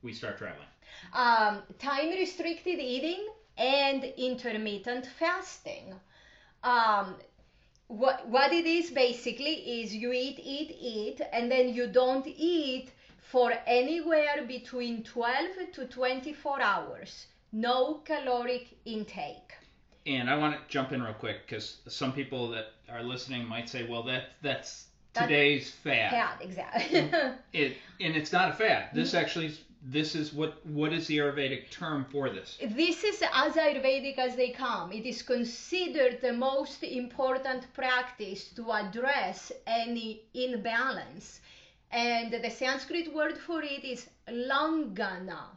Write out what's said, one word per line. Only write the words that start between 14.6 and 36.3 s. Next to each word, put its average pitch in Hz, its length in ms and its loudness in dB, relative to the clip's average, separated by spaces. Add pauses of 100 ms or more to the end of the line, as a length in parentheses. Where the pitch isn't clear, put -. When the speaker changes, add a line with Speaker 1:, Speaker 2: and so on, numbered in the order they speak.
Speaker 2:
twelve 254 440 0 (260)
to 262 120 -8
twenty-four 262 760 -2
hours. - 640 -2 (260)
No 254 520 2
caloric 247 640 0 (160)
intake. 208 680 -8 (540)
Speaker 1:
And 127 240 0
I 143 80 4
wanna 151 200 2 (100)
jump 135 240 0
in 123 100 -2
real 110 100 -4
quick, - 340 -6
'cause - 300 -8 (120)
some 131 260 -2
people 127 380 -4
that 110 160 -6 (200)
are 117 140 -8
listening 123 440 -6
might 117 220 -6
say, 123 180 -6
"Well, 117 180 -4
that, 127 260 -4 (100)
that's - 460 -6 (260)
Speaker 2:
That 233 160 2
Speaker 1:
today's 143 420 6
fad." - 400 2
Speaker 2:
Fad, 233 300 0
exactly. 226 720 0 (220)
<laughs> - 200 -16
Speaker 1:
It, 139 240 0 (240)
and 160 160 4
it's 151 160 0
not 185 180 8
a - 40 -4
fad. 185 400 4
This 160 180 2
Speaker 2:
Mm. 175 80 6
Speaker 1:
actually 160 260 0
is, 151 140 -6 (220)
this 143 320 0
is 151 180 -2
what, 151 340 -2
what 156 260 2
is 165 140 0
the 151 120 2
Ayurvedic 139 520 0
term 143 360 -4
for 135 240 -2
this? - 320 -10
Speaker 2:
This 311 420 2
is 415 180 0 (100)
as 285 220 2
Ayurvedic 269 640 2
as 247 180 0
they 254 140 2
come. 220 420 -4
It 220 140 -8
is - 160 -6
considered 254 1000 0
the 247 120 0